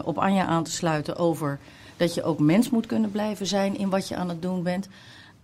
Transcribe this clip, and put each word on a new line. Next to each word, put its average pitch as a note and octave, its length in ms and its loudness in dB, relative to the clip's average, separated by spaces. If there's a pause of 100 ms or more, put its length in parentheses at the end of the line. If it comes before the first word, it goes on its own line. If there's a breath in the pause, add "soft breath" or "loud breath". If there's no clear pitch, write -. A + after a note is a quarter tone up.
op - 140 -4
Anja G3 280 2
aan E3 180 0
te E3 60 -6
sluiten D#3 460 -2
over D#3+ 420 0 (380 loud breath)
dat E3+ 180 0
je - 80 -2
ook D#3 160 0
mens D#3+ 320 6
moet A3+ 160 0
kunnen A3 240 0
blijven G#3 360 -4
zijn G3 320 0
in G3 120 -2
wat F#3 180 0
je - 80 -6
aan F3+ 120 -4
het E3+ 140 -6
doen F3+ 200 -2
bent. F3+ 260 -2 (560 loud breath)